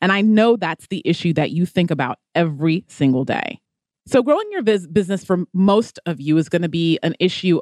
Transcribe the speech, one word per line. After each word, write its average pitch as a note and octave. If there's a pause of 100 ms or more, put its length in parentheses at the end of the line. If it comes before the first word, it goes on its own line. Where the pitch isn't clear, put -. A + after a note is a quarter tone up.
And F#3+
I G3
know A3
that's E3+
the G3
issue E3+
that D3+
you E3+
think F3
about C#3 (160)
every D#3+
single C3+
day. - (460)
So -
growing D4+
your F#4+
bus-, G#3
business F#3
for F3+
most G3+
of D#3
you D3+
is D#3+
gonna F3
be E3
an -
issue F3+